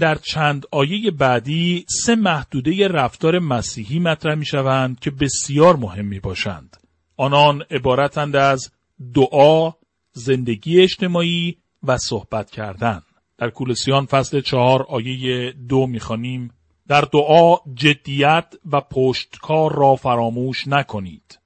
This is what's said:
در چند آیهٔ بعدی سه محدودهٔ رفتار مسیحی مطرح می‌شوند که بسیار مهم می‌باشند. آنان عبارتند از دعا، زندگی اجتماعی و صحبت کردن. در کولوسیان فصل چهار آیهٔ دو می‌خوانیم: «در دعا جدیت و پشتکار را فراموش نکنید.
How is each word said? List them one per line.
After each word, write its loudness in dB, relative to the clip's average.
در 2
چند -4
آیهٔ -2
بعدی 0
سه -2
محدودهٔ 0
رفتار 0
مسیحی -4
مطرح -2
می‌شوند -2
که -6
بسیار 2
مهم -6
می‌باشند. -8
آنان 4
عبارتند 0
از 0
دعا، 4
زندگی 0
اجتماعی 0
و 0
صحبت -8
کردن. -6
در -4
کولوسیان -2
فصل -2
چهار 2
آیهٔ -4
دو 2
می‌خوانیم: -8
«در 2
دعا 4
جدیت 0
و 0
پشتکار -2
را 4
فراموش -2
نکنید. -6